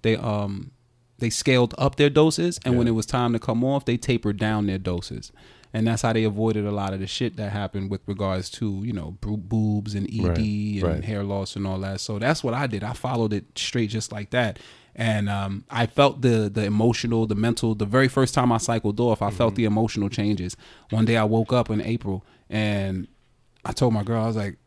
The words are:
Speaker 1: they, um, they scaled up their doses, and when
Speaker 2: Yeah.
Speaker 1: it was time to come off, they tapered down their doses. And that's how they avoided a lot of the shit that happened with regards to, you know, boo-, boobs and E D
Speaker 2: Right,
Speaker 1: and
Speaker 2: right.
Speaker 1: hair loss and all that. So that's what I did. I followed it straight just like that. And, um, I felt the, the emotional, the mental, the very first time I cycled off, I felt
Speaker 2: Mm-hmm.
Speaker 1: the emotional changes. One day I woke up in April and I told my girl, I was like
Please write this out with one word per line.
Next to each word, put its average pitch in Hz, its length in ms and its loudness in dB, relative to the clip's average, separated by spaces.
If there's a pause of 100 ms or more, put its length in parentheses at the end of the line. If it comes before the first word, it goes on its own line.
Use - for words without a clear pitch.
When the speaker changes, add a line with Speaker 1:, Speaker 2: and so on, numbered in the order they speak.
Speaker 1:
they, 113 140 2
um, 104 560 -4 (460)
they 120 120 0
scaled 123 480 2
up 135 180 0
their 147 140 6
doses, 160 540 2
and 123 120 2
when 120 100 4
Speaker 2:
Yeah. 117 60 2
Speaker 1:
it 113 40 2
was 110 100 -2
time 123 260 0
to 117 60 0
come 117 260 0
off, 135 220 0
they 123 100 2
tapered 110 420 0
down 107 280 0
their 95 120 0
doses. 87 540 -6 (400)
And 110 140 0
that's 113 160 0
how 117 100 2
they 110 120 2
avoided 107 420 0
a 104 60 -2
lot 98 200 -2
of 95 80 -6
the 95 60 -4
shit 113 300 -4
that 104 160 -6
happened 98 380 -4
with 98 160 -4
regards 95 440 -2
to, 101 340 -4
you 117 80 -4
know, 85 280 -6
boo-, 107 160 -4
boobs 104 580 -2
and 98 160 -4
E 113 80 -6
D 92 80 0
Speaker 2:
Right, 87 120 2
Speaker 1:
and 104 440 0
Speaker 2:
right. 87 220 0
Speaker 1:
hair 104 180 -4
loss 98 340 -4
and 98 100 -6
all 95 140 -4
that. 95 200 -6
So 104 180 -6
that's 135 240 0
what 117 120 -2
I 139 120 -2
did. 107 160 -4
I 107 100 -6
followed 120 400 -2
it 101 120 -2 (120)
straight 117 340 -2
just 107 220 -6
like 104 180 -10
that. 120 280 0 (380)
And, 107 320 0
um, 98 420 -4
I 117 160 0
felt 139 360 2
the, 113 300 4
the 107 120 0
emotional, 113 640 2
the 107 100 0
mental, 113 400 0
the 107 80 -2
very 127 240 4
first 131 260 2
time 123 160 4
I 113 80 4
cycled 110 400 0
off, 117 240 2
I 101 80 0
felt 104 220 2
Speaker 2:
Mm-hmm. 98 60 -4
Speaker 1:
the 120 80 2
emotional 107 420 0
changes. 101 480 -2 (340)
One 110 140 2
day 113 120 4
I 113 60 4
woke 110 300 2
up 120 180 2
in 107 100 0
April 107 440 -4 (240)
and 101 580 -2 (580)
I - 60 -6
told 123 240 2
my 104 80 0
girl, 110 220 -2
I - 20 0
was 113 100 -2
like 101 300 -6